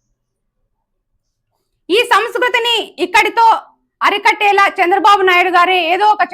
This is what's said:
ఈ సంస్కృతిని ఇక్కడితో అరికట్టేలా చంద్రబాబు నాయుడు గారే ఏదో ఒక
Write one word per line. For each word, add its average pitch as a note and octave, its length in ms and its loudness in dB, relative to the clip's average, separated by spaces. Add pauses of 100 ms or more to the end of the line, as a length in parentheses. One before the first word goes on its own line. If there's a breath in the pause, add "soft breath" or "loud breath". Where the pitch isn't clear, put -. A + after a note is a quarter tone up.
(2000)
ఈ - 20 4 (140)
సంస్కృతిని A#4 640 0 (300)
ఇక్కడితో G#4 400 0 (600)
అరికట్టేలా G4+ 600 0 (140)
చంద్రబాబు G4 500 2
నాయుడు F4+ 260 0
గారే F4+ 220 2 (160)
ఏదో G4 200 0
ఒక F#4 200 -2